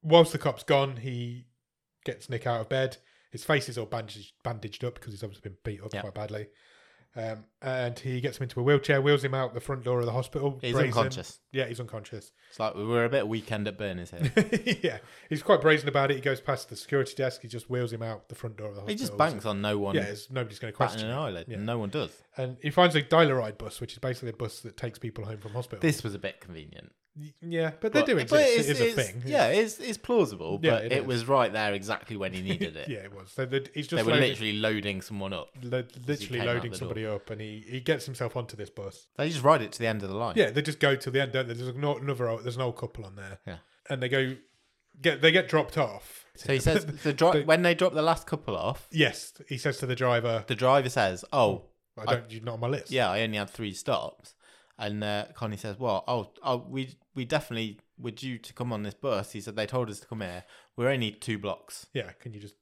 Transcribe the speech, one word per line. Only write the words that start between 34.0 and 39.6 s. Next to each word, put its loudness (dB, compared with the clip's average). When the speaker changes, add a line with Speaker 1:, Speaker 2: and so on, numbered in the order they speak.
Speaker 2:
were 4
Speaker 1:
loading 6
Speaker 2:
literally -2
loading 0
someone -8
up -8
Speaker 1:
lo-, -4
Speaker 2:
as -8
he -18
Speaker 1:
literally -4
Speaker 2:
came -2
out 2
Speaker 1:
loading -4
Speaker 2:
the -10
Speaker 1:
somebody -6
Speaker 2:
door. -4
Speaker 1:
up, -10
and -8
he, -10
he -8
gets -2
himself -6
onto -8
this -12
bus. -14
Speaker 2:
They 0
just -4
ride 8